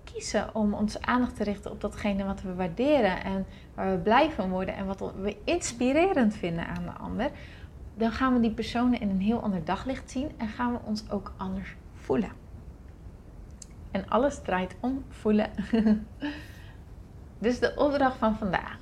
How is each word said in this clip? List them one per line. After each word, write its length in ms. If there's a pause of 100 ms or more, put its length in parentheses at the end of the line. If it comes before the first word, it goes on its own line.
kiezen 500
om 200
onze 280
aandacht 340
te 80
richten 260
op 100
datgene 440
wat 180
we 120
waarderen 720
en 220 (280)
waar 160
we 80
blij 320
van 200
worden 240
en 120
wat 340
we 240
inspirerend 880
vinden 320
aan 180
de 80
ander, 380 (640)
dan 160
gaan 240
we 60
die 140
personen 460
in 100
een 100
heel 220
ander 220
daglicht 460
zien 260
en 120
gaan 240
we 120
ons 260
ook 260
anders 400 (180)
voelen. 360 (1600)
En 180
alles 340
draait 380
om 280
voelen. 420 (200)
<laughs> 360 (1300)
Dus 200
de 180
opdracht 400
van 200
vandaag. 460